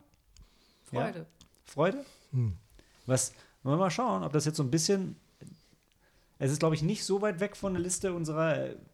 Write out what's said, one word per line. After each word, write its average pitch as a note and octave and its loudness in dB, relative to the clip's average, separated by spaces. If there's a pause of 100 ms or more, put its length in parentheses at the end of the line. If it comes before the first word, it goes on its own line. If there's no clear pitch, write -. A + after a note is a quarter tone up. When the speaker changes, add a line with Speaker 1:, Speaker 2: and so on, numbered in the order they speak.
(920)
Speaker 1:
Ja. B2+ -2
Speaker 2:
Freude. E2 -8 (400)
Speaker 1:
Freude. G3 0 (260)
Speaker 3:
Hm. A#2 0 (480)
Speaker 1:
Was, B2+ 0 (300)
wollen C#3 2
wir F#3 4
mal F3+ 2
schauen, F#3+ 0
ob D3+ -4
das D3+ 4
jetzt D#3 -2
so D#3 2
ein B2 0
bisschen, F3+ 2 (1200)
es C3+ 2
ist, D3+ 0
glaub D#3+ 4
ich, D#3 0
nicht G3 0
so G3 2
weit G3+ 0
weg G3+ -2
von G3 -4
der F3+ 0
Liste F3+ -2
unserer D#3 0 (240)